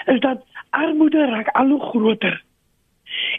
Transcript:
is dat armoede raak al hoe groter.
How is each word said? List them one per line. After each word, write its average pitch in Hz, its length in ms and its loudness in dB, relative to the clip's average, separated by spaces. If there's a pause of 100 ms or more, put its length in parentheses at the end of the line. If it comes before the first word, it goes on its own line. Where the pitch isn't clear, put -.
is 254 140 2
dat 262 240 -2 (260)
armoede 302 560 2
raak 220 220 -4
al 262 220 2
hoe 277 120 2
groter. 214 640 -2 (960)